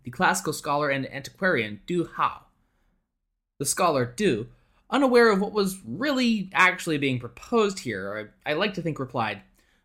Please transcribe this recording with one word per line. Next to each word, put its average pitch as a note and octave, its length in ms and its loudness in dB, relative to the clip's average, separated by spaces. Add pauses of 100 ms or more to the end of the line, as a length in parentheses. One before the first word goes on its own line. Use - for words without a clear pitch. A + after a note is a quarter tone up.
the B2 60 -12
classical E3 420 0
scholar D3 380 -2
and C3+ 200 -2
antiquarian C3 760 -2
Du F3 180 -2
Hao. - 420 -4 (1120)
The C#3 60 -6
scholar D3 400 2
Du, B2 440 -2 (420)
unaware A#3+ 400 6
of G3 100 4
what G3+ 120 -2
was G3 320 0
really A3+ 680 0
actually F3 460 2
being C3+ 200 0
proposed G3 640 -2
here, G#2 520 -8 (140)
I, C#3+ 40 -4
I D3+ 40 0
like G3 200 -2
to E3 80 -8
think D#3 160 -4
replied, A2+ 440 -4 (420)